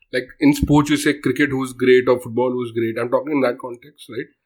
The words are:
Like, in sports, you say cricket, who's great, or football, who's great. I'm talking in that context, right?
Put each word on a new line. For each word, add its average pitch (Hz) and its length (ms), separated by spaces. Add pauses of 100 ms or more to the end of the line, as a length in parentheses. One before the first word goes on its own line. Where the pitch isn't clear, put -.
(120)
Like, - 120 (160)
in 147 140
sports, 147 360
you 147 60
say 147 240
cricket, 135 300
who's 131 220
great, 127 360
or 123 120
football, 123 300
who's 123 220
great. 113 280
I'm 120 100
talking 131 220
in 143 100
that 123 180
context, - 480
right? 127 180 (200)